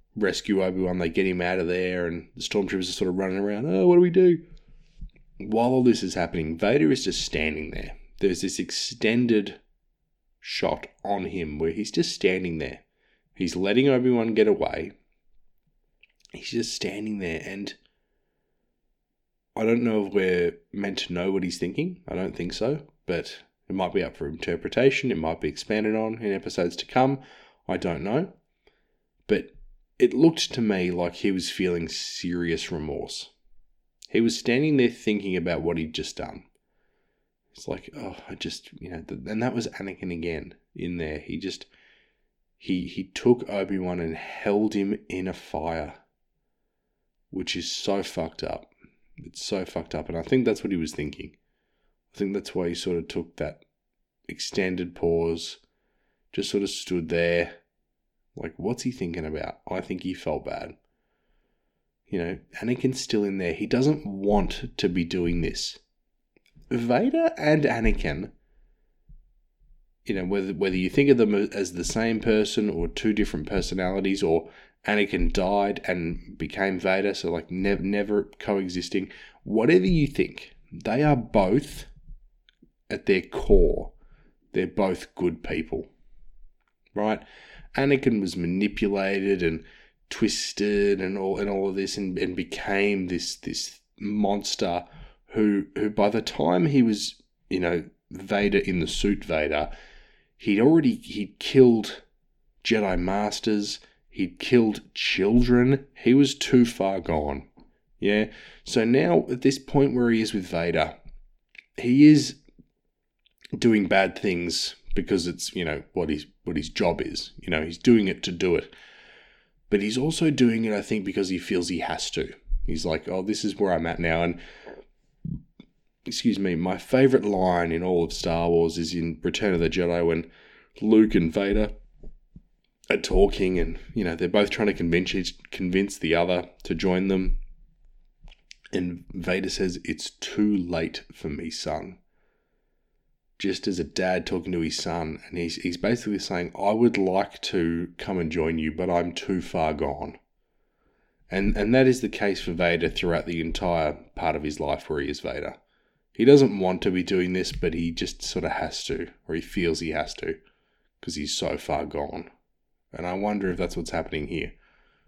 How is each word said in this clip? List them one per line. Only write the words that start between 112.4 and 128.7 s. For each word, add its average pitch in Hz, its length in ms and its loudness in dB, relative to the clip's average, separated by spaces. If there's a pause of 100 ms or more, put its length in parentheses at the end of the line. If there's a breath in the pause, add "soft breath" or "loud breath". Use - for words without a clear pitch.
doing 110 300 4
bad 95 320 4
things 87 560 -2 (200)
because 87 320 0
it's, - 280 -8
you 92 100 -4
know, 78 180 -4 (100)
what 87 160 -2
his, 73 180 -4 (180)
what - 120 -6
his 73 140 -4
job 87 320 0
is, - 360 -8
you - 120 -8
know, 78 120 0
he's 85 160 -6
doing 113 300 8
it 92 140 -4
to 92 100 -4
do 87 240 2
it. - 180 -6 (960 loud breath)
But 101 120 2
he's 107 160 -2
also 156 320 2
doing 117 340 4
it, 110 80 0
I 104 80 -2
think, 104 240 -2
because 95 240 -2
he 92 100 -2
feels 87 300 -2
he 87 120 -2
has - 320 -6
to. 76 200 -4 (340)
He's 82 200 -2
like, 80 200 0
"Oh, 92 140 -4
this 101 240 -2
is 101 120 -2
where 98 140 -2
I'm 82 160 2
at 85 120 -4
now." 82 240 2
And, 87 180 -2 (1700 loud breath)
excuse 110 320 0
me, 95 160 0
my 90 240 0
favourite 131 460 6
line 92 460 2
in 82 120 0
all 90 200 2
of 80 120 -2
Star 85 340 0
Wars 82 300 4